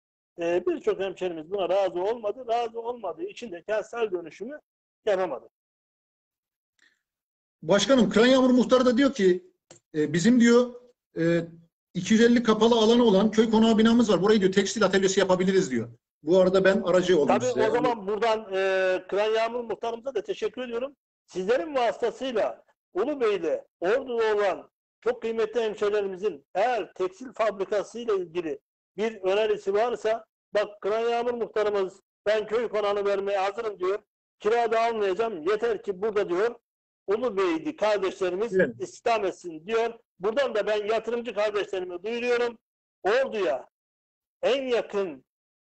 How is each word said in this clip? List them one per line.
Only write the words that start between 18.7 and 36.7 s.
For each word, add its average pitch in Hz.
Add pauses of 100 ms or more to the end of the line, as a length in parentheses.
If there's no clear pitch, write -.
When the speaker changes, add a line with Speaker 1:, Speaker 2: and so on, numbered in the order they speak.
Speaker 1:
Kıran 208
Yağmur 226
Muhtarımıza 233
da 202
teşekkür 208
ediyorum. 247 (300)
Sizlerin 262
vasıtasıyla 220 (300)
Ulubey'de 220 (140)
Ordu'da 226
olan 185 (320)
çok 247
kıymetli 226
hemşehrilerimizin 202 (100)
eğer 214
tekstil 185
fabrikasıyla 208
ilgili 165 (380)
bir 220
önerisi 202
varsa, 226 (280)
bak 208
Kıran 226
Yağmur 240
Muhtarımız, 208 (260)
"Ben 214
köy 220
konağını 202
vermeye 196
hazırım." 202
diyor. 190 (400)
"Kira 226
da 226
almayacağım. 214
Yeter 208
ki 185
burada," 202
diyor, 208 (520)